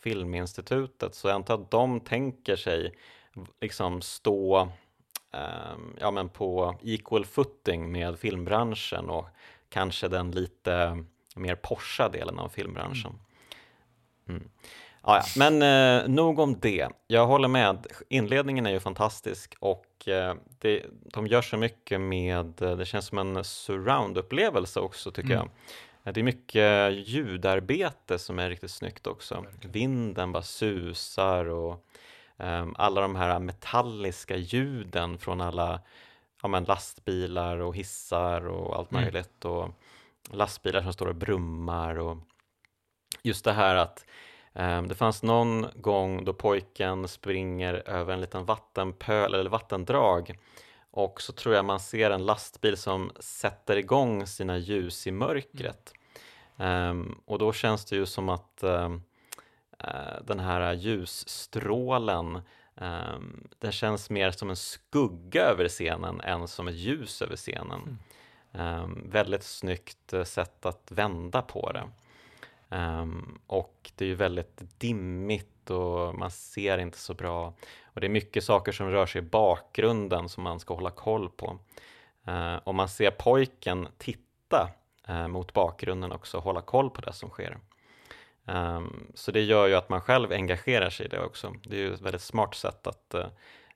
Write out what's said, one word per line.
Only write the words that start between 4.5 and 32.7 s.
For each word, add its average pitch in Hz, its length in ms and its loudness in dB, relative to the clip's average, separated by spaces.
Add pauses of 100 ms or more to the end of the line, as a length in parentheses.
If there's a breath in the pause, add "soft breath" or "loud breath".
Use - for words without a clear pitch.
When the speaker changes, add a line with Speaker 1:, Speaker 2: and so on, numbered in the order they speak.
Speaker 1:
ehm, 78 680 -10
ja, 101 100 0
men 98 180 -2
på 90 540 0
equal 110 420 0
footing 87 680 0
med 85 260 -2
filmbranschen 98 920 -2
och 85 180 -4 (400 loud breath)
kanske 95 400 -2
den 87 220 -2
lite 87 760 0 (320)
mer 90 180 -2
Porsche - 540 -2
delen 85 300 -6
av 85 100 -6
filmbranschen. 95 720 -8 (1080 loud breath)
Speaker 2:
Mm. 87 120 -6
Speaker 1:
Mm. - 100 -18 (520 loud breath)
Ja, 104 140 8
ja. 92 60 6 (280)
Men, 151 120 6 (400)
eh, - 60 -2
nog 156 300 4
om 139 220 4
det. 87 280 2 (180)
Jag 117 200 8
håller 135 220 6
med. 117 380 4 (220)
Inledningen 131 580 2
är 101 40 2
ju 95 100 2
fantastisk 98 800 -4
och, - 480 -4
eh, 92 260 2 (240)
det, 107 280 2 (280)
de 107 120 -2
gör 117 160 6
så - 140 -4
mycket 107 440 0
med, 90 600 -2
eh, 90 140 0
det 92 100 -2
känns 104 200 -4
som 101 120 -4
en 95 260 -2
surround-upplevelse 101 1400 0
också, 98 300 -6
tycker 90 240 -4
Speaker 2:
Mm. 92 40 2
Speaker 1:
jag. 82 120 -4 (580 loud breath)
Eh, 98 40 -6
det 110 80 0
är 117 40 2
mycket 104 840 4
ljudarbete 98 1120 0
som 90 200 -6
är 90 120 0
riktigt 90 200 -10
snyggt - 360 -10
också. - 340 -8
Speaker 2:
Verkligen. 98 320 -14
Speaker 1:
Vinden 107 600 0
bara 85 100 -2
susar 92 1000 0
och, 85 420 -4 (520 loud breath)
ehm, 85 400 -4